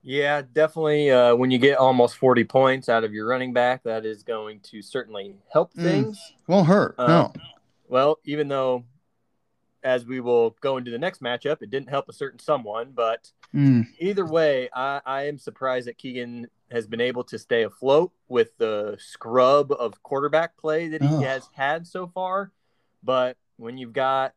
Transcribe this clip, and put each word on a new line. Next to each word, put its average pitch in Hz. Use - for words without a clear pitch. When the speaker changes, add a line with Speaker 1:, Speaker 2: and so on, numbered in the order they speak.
Speaker 1:
Yeah, 143
definitely. 151
Uh, 123
when 127
you 127
get 131
almost 127
forty 123
points 131
out 117
of 107
your 107
running 127
back, 123
that 110
is 107
going 107
to 107
certainly 101
help 170
Speaker 2:
Mm. 240
Speaker 1:
things. 165
Speaker 2:
Won't 175
hurt, 180
Speaker 1:
Uh, 123
Speaker 2:
no. 160
Speaker 1:
well, 139
even 147
though, 131
as 127
we 127
will 117
go 135
into 123
the 117
next 180
matchup, 139
it -
didn't 131
help 139
a -
certain 139
someone, 120
but 113
Speaker 2:
Mm. 135
Speaker 1:
either 190
way, 151
I, 139
I 135
am 147
surprised 127
that 120
Keegan 120
has 117
been 113
able 123
to -
stay 117
afloat 135
with -
the 107
scrub 131
of 120
quarterback 147
play 160
that 156
he 139
Speaker 2:
Ugh. 151
Speaker 1:
has 135
had 151
so 185
far. 185
But 127
when 120
you've 123
got 131